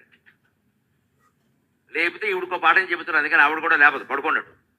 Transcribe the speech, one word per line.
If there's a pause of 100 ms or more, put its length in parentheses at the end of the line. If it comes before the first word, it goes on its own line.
(2000)
లేకపోతే
ఈవిడకో
పాఠం
చెబుతున్నాడు,
అందుకని
ఆవిడ
కూడా
లేకపోతే
పడుకున్నాడు. (120)